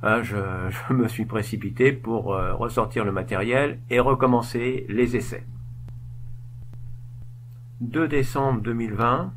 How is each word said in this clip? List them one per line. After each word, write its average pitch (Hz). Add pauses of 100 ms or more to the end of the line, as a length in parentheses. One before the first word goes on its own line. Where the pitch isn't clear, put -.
euh, 113
je, 104
<laughs> 92
je 139
me 120
suis 110
précipité 107
pour, 113
euh, 92
ressortir 113
le 98
matériel 110 (100)
et 123
recommencer 123
les 120
essais. - (2250)
Deux 147
décembre 139
deux 113
mille 113
vingt 123